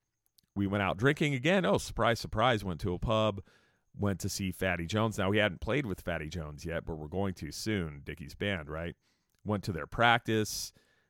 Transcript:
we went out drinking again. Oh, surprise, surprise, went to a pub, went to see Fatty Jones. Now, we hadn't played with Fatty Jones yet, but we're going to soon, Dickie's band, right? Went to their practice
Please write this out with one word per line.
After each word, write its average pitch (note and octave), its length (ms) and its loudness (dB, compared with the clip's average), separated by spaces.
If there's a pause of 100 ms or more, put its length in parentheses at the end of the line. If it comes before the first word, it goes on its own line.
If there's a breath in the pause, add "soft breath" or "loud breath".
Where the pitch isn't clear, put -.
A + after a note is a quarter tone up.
(540)
we G2 120 2
went G2+ 160 2
out F#2 140 0
drinking C#3+ 380 2
again. E3 320 2
Oh, F#3+ 100 4
surprise, A2+ 420 0
surprise, A2 460 0
went F2 160 -4
to F#2 140 -2
a F2 40 -2
pub, A2 440 2 (520 soft breath)
went G2+ 260 0
to G2 100 -4
see F#2+ 220 -2
Fatty F2 340 0
Jones. G#2+ 320 0
Now, F#2+ 100 2
we G2+ 80 4
hadn't G#2 240 2
played C3+ 240 -2
with F#2+ 160 -4
Fatty D#2+ 300 -4
Jones D2+ 340 -8
yet, E2 220 -4
but E2 100 -6
we're D2+ 100 -8
going F#2 280 -2
to D2 180 -8
soon, E2+ 520 -2
Dickie's C#2+ 300 -10
band, F2 360 -4
right? E2 260 -6 (480)
Went G2+ 200 -2
to G#2 80 -2
their D2+ 140 -6
practice A#2 840 2 (380 soft breath)